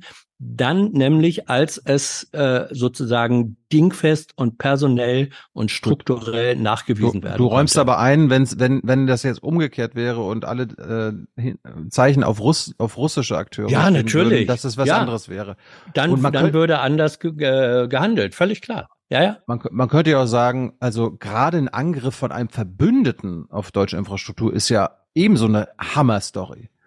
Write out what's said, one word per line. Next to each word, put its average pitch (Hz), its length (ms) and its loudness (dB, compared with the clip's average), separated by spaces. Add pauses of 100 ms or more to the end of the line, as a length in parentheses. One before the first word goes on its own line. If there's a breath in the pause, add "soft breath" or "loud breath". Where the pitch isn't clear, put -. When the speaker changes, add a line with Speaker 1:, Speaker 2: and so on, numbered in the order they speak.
(420 loud breath)
Speaker 1:
Dann 127 520 0
nämlich, 156 560 2
als 139 300 0
es, - 520 -4
äh, 131 400 0
sozusagen 120 840 0 (160)
dingfest 156 640 2
und 117 200 -2
personell 135 720 0 (200 loud breath)
und 107 180 -4
strukturell 117 840 -2
nachgewiesen 107 640 -2
Speaker 2:
Du, 98 80 -10
Speaker 1:
werden 95 120 -8
Speaker 2:
du 123 80 4
räumst 135 280 2
Speaker 1:
konnte. 131 160 2
Speaker 2:
aber 120 80 2
ein, 139 300 4
wenn's, 131 280 2
wenn, 127 280 2
wenn 131 200 2
das 127 180 0
jetzt 127 200 -4
umgekehrt 143 520 -2
wäre 117 280 -4
und 107 220 -6
alle, 113 800 -6 (120)
äh, 120 40 -8
hin-, 120 180 -6 (300)
Zeichen 139 340 4
auf 107 160 0
Russ-, 127 380 0
auf 113 180 -4
russische 127 420 -4
Akteure 104 320 -6
Speaker 1:
Ja, 135 120 2
Speaker 2:
stehen 190 140 6
Speaker 1:
natürlich. 147 360 2
Speaker 2:
würden, 117 160 2
dass 123 160 -2
es 120 140 -6
was 135 100 0
Speaker 1:
Ja. 180 120 2
Speaker 2:
anderes 120 280 -4
wäre. 98 300 -12 (360 loud breath)
Speaker 1:
Dann, 151 180 0
Speaker 2:
Und 131 100 2
man 139 100 2
Speaker 1:
dann 139 120 2
Speaker 2:
könnt- 151 100 2
Speaker 1:
würde 160 260 2
anders 151 400 0
ge-, 165 140 -6
ge-, 131 560 0
gehandelt, 135 440 0
völlig 202 280 0
klar. - 260 -10 (220)
Ja, 139 140 4
ja. 208 140 0 (100)
Speaker 2:
Man 120 120 -4
kö-, - 120 -8
man 123 180 0
könnte 156 220 4
ja 135 100 4
auch 123 60 2
sagen, 123 520 0
also 117 320 -2
gerade 131 460 -2
ein 135 100 0
Angriff 131 480 -4
von - 160 -6
einem 113 180 -6
Verbündeten 107 1000 -2
auf - 220 -8
deutsche 98 260 -2
Infrastruktur 98 560 -6
ist - 160 -2
ja 104 280 0 (180)
ebenso 165 300 4
eine 107 240 2 (100)
Hammer-Story. 113 920 -2 (180 soft breath)